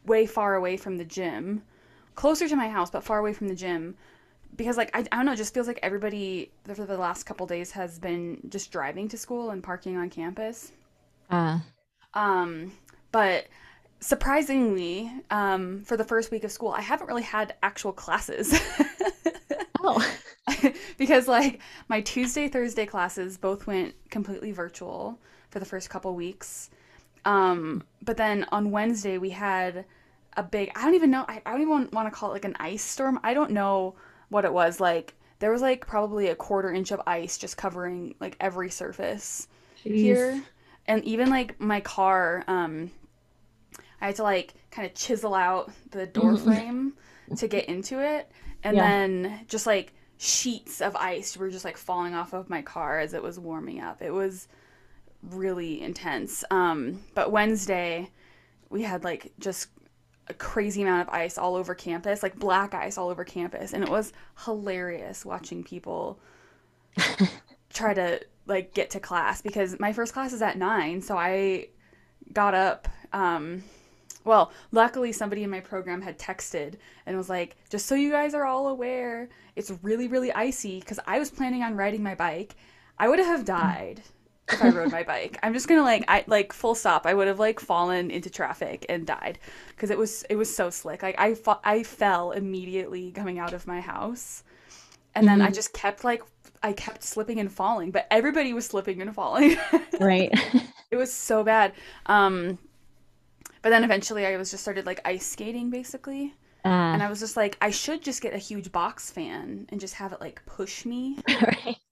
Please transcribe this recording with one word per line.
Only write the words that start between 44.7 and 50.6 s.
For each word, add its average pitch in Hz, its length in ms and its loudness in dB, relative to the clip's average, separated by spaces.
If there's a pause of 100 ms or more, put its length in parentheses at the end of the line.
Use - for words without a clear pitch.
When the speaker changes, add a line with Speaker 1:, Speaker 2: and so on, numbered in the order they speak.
Speaker 1:
kinda 196 180 -8
chisel 214 440 -2
out 185 360 2 (220)
the 190 140 -6
door 220 260 4
Speaker 2:
Mm-hmm. 214 200 2
Speaker 1:
frame 247 400 0 (440)
to 240 100 -2
get 208 200 0
into 190 340 -4
it. 294 280 -2 (360)
And 208 120 4
Speaker 2:
Yeah. 196 120 8
Speaker 1:
then 196 580 0
just, 220 200 -4
like, 202 260 2 (280)
sheets - 600 -2